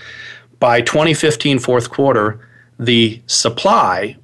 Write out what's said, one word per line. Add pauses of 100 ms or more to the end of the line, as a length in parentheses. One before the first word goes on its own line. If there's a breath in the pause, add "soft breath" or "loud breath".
(600 loud breath)
by
twenty
fifteen
fourth
quarter, (400 soft breath)
the
supply